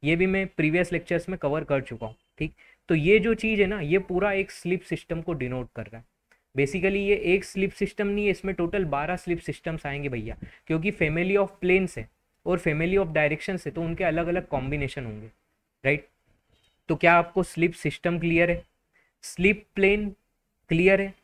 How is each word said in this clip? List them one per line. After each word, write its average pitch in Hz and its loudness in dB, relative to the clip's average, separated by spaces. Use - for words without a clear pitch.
ये 151 2
भी 180 2
मैं 190 0
प्रीवियस 170 0
लेक्चर्स 170 -4
में 185 -6
कवर 151 -2
कर 139 0
चुका 117 -10
हूँ, 110 -12
ठीक? - -4
तो 170 4
ये 175 6
जो 226 2
चीज़ 220 0
है 196 4
ना, 202 -4
ये 160 2
पूरा 190 -2
एक 196 -4
स्लिप 180 -4
सिस्टम 165 -8
को 170 -6
डिनोट 127 -6
कर 110 -10
रहा 107 -18
है। 120 -20
Basically 180 2
ये 202 2
एक 185 4
स्लिप 190 -2
सिस्टम 202 -4
नहीं 202 0
है, 202 2
इसमें 190 -4
टोटल 175 -2
बारह 147 -2
स्लिप 175 -4
सिस्टम्स 160 -8
आएंगे 143 -6
भैया, 113 -8
क्योंकि 165 0
family 175 2
of 196 2
planes 185 2
है 110 -12
और 175 2
family 170 0
of 180 0
directions 156 -2
है, 147 -6
तो 165 -6
उनके 170 -4
अलग-अलग 170 -2
कॉम्बिनेशन 135 -4
होंगे, 110 -12
राइट? 147 0
तो 160 2
क्या 170 6
आपको 170 4
स्लिप 170 0
सिस्टम 170 -2
क्लियर 170 2
है, 175 -4
स्लिप 202 0
प्लेन 202 2
क्लियर 185 4
है 196 -6